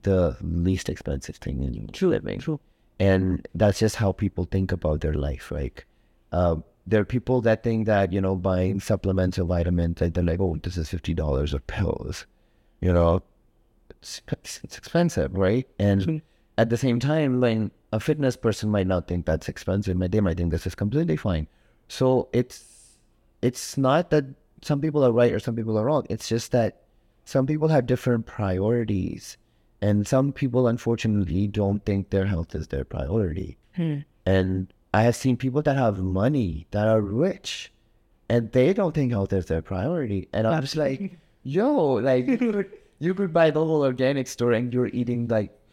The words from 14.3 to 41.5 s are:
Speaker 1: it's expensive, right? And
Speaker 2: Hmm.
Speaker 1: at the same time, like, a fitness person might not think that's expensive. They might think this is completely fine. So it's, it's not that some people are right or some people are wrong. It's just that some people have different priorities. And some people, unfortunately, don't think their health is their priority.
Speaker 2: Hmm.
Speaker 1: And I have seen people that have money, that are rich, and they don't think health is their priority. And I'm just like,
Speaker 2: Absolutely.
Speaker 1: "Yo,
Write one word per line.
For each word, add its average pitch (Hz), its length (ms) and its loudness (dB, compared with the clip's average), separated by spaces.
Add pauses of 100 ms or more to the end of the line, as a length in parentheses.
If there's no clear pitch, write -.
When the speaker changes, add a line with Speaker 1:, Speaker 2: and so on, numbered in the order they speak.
Speaker 1:
it's - 160 -16
expensive, 147 560 0
right? 98 320 2 (120)
And 98 260 2
Speaker 2:
Hmm. 156 120 -2 (400)
Speaker 1:
at - 140 2
the 117 60 0
same 120 240 0
time, 139 400 0
like, 110 300 0 (220)
a 110 60 0
fitness 143 380 0
person 107 340 -2
might 101 160 2
not 92 220 0
think 87 180 -4
that's 80 220 0
expensive. 95 500 -2
They 92 220 0
might 87 160 2
think 85 160 0
this 85 140 -2
is 90 80 -6
completely 151 420 -2
fine. 85 320 -2 (400)
So 131 440 2
it's, - 680 -6 (440)
it's - 340 -4
not 143 340 2
that 151 140 2 (380)
some 143 180 -2
people 147 240 2
are 120 80 6
right 120 200 4
or 98 80 0
some 113 160 -4
people 110 220 -2
are 107 60 0
wrong. 143 240 0
It's - 200 -6
just - 240 -4
that 117 300 0 (420)
some 135 220 0
people 156 220 0
have 139 180 2
different 120 400 0
priorities. 104 1080 -2 (440)
And 104 260 2
some 139 260 2
people, 127 360 2
unfortunately, 104 800 0
don't 101 380 0
think 98 240 -2
their 98 160 0
health 90 300 -2
is 78 140 -6
their 67 160 -4
priority. 85 720 -4 (160)
Speaker 2:
Hmm. 156 240 -4 (260)
Speaker 1:
And 95 480 0 (220)
I 107 80 4
have 117 120 4
seen 127 220 0
people 131 260 -2
that 139 140 0
have 113 220 2
money, 92 720 0
that 104 180 0
are 110 140 4
rich, 127 680 -4 (600)
and 117 220 0
they 131 200 4
don't 190 220 0
think 131 180 0
health 98 220 -2
is 92 100 0
their 82 160 -2
priority. 104 720 -4
And 110 140 0
I'm 160 160 0
just 139 140 -6
like, 143 160 -2
Speaker 2:
Absolutely. 185 260 -10 (240)
Speaker 1:
"Yo, 175 520 0